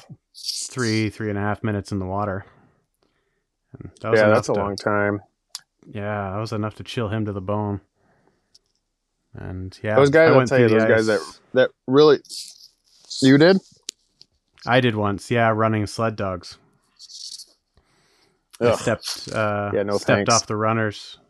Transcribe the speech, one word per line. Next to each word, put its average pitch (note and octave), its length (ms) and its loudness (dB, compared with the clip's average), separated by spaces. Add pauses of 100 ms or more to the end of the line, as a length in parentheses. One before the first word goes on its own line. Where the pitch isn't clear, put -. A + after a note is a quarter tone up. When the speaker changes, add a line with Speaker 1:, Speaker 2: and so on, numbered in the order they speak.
(360)
Speaker 1:
three, A2 760 -4
three G#2+ 200 -8
and G2+ 80 -4
a G2 40 -4
half G#2 220 -4
minutes G#2 280 -4
in G2+ 80 -4
the F#2 60 -6
water. G2 400 -6 (1300)
And - 120 -18 (100)
that A2 80 -8
was A2 120 -2
Speaker 2:
Yeah, - 20 2
Speaker 1:
enough G#2+ 120 4
Speaker 2:
that's - 140 -2
a B2 40 -2
Speaker 1:
to G#2 80 -4
Speaker 2:
long G2+ 140 -6
time. G2+ 460 -2 (680)
Speaker 1:
Yeah, G#2 420 -8
that G2+ 80 -8
was A2 140 -8
enough G#2+ 220 -6
to G#2 80 -16
chill A2+ 260 -6
him A2 160 -4
to G#2 80 -6
the G2 80 -10
bone. G2+ 400 -4 (1500)
And, F#2+ 500 -12
yeah, G#2+ 120 -2
Speaker 2:
Those C#3+ 140 6
guys, D#3+ 200 6
Speaker 1:
I - 20 6
Speaker 2:
I'll C3+ 60 8
Speaker 1:
went B2+ 120 4
Speaker 2:
tell C3 100 4
you, A#2+ 80 6
Speaker 1:
through - 20 4
the A2 60 4
Speaker 2:
those A2 100 4
guys A2+ 220 4
that, G#2 120 2
Speaker 1:
ice. - 200 -12 (140)
Speaker 2:
that B2+ 160 4 (180)
really, C#3+ 320 6 (1000)
you C3+ 160 8
did? F3+ 200 6 (1080)
Speaker 1:
I B2 160 2
did A#2 140 0
once, G2+ 360 -4
yeah, A#2 180 2
running A2 380 0
sled A2+ 280 -6
dogs. F#2+ 420 -8 (2000)
I A#2 120 2
Speaker 2:
Ugh. - 0 -
Speaker 1:
stepped, - 600 -4
uh, G#2 420 -4
Speaker 2:
Yeah, G2+ 100 0
no G2+ 160 -2
Speaker 1:
stepped - 80 -16
Speaker 2:
thanks. A2 260 2
Speaker 1:
off A2 140 0
the A2 80 -6
runners. A2 640 -4 (100)